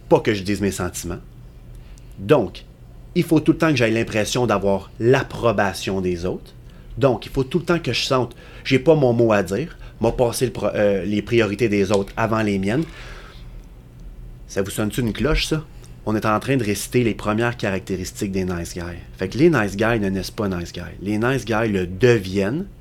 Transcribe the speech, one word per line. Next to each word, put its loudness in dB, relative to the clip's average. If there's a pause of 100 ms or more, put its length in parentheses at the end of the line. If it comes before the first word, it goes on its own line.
pas 6
que 2
je -2
dise -2
mes 2
sentiments. -6 (1000)
Donc, 2 (500)
il 4
faut 4
tout 4
le -6
temps 2
que 2
j'aie 4
l'impression 0
d'avoir 0
l'approbation 0
des -2
autres. -6 (440)
Donc, 2
il -14
faut 0
tout -2
le -6
temps 2
que -4
je -2
sente, 0 (280)
j'ai 4
pas 6
mon 6
mot 6
à 6
dire, -4 (240)
m'a 4
passé 0
le 0
pro-, -4
euh, 2
les -2
priorités 2
des 2
autres 2
avant 2
les 2
miennes. » 0 (1600)
Ça -4
vous -4
sonne-tu -4
une 0
cloche, 0
ça ? -2 (420)
On 0
est -2
en 2
train 0
de -2
réciter 0
les 0
premières -2
caractéristiques -4
des -2
nice -4
guys. -10 (180)
Fait -2
que -6
les 6
nice 2
guys 2
ne 0
naissent -2
pas -2
nice -4
guys. -12
Les -2
nice 0
guys 0
le 0
deviennent. 2 (160)